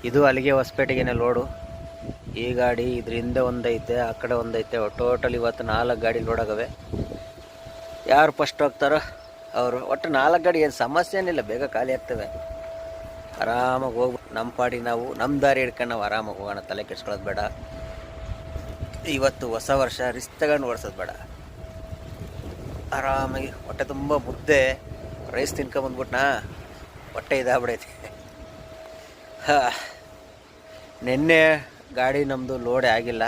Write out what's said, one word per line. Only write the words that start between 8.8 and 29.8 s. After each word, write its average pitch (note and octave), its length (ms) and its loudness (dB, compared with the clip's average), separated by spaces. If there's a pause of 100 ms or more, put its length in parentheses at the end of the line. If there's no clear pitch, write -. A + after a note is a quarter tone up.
ಅವರು. B2 320 0
ಒಟ್ಟು C#3 240 -2
ನಾಲ್ಕು D#3 340 6
ಗಾಡಿ E3 160 4
ಏನು D3 120 6
ಸಮಸ್ಯೆ E3 480 0
ಏನಿಲ್ಲ, F3 220 0
ಬೇಗ A2 220 -2
ಖಾಲಿ C3 300 0
ಆಗ್ತವೆ. A#2 320 -4 (1160)
ಆರಾಮಾಗಿ B2+ 540 0
ಹೋಗ್ಬಿಟ್ಟು B2 400 -2
ನಮ್ಮ A#2 220 -4
ಪಾಡಿಗೆ B2 260 0
ನಾವು, A#2+ 300 -2
ನಮ್ಮ C3+ 280 0
ದಾರಿ C3+ 180 6
ಹಿಡ್ಕೊಂಡು B2 300 0
ನಾವು A2+ 140 -2
ಆರಾಮಾಗಿ G#2 340 -2
ಹೋಗೋಣ, G2+ 220 -6
ತಲೆ G2 240 -6
ಕೆಡ್ಸ್ಕೊಳ್ಳೋದು G2 420 -8
ಬೇಡ. G2+ 140 -2 (1700)
ಇವತ್ತು C3+ 400 2
ಹೊಸ A2+ 220 -2
ವರ್ಷ, C3+ 320 2 (100)
ರಿಸ್ಕ್ - 280 -10
ತಗೊಂಡು D3 280 4
ಓಡಿಸೋದು G#2+ 300 -4
ಬೇಡ. F#2 120 -6 (1800)
ಆರಾಮಾಗಿ C3+ 540 0
ಹೊಟ್ಟೆ - 360 -6
ತುಂಬ C#3 320 0
ಮುದ್ದೆ C3 680 4 (500)
ರೈಸ್ C#3 240 -2
ತಿನ್ಕೊಂಬಂದ್ಬಿಟ್ನಾ, C3 880 0 (720)
ಹೊಟ್ಟೆ - 260 0
ಇದಾಗ್ಬಿಡೈತೆ. B2 720 0 (1400)
ಹಾ, C3+ 240 6 (1300)